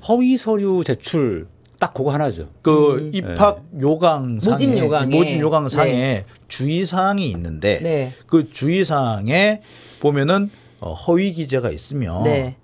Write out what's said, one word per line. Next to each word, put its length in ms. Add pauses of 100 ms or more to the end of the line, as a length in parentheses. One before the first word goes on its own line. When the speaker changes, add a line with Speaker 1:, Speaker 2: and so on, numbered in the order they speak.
Speaker 1:
허위 280
서류 480
제출, 640 (320)
딱 120
그거 200
하나죠. 360 (140)
Speaker 2:
그 360
Speaker 3:
음. 140
Speaker 2:
입학 580
Speaker 1:
네. 100
Speaker 2:
요강상에, 720
Speaker 3:
모집 260
요강에. 380
Speaker 2:
모집 240
요강상에 500
Speaker 3:
네. 340 (220)
Speaker 2:
주의사항이 840
있는데 500
Speaker 3:
네. 340 (120)
Speaker 2:
그 240
주의사항에 1120 (360)
보면은, 520 (280)
어, 140
허위 400
기재가 380
있으면 520
Speaker 3:
네. 420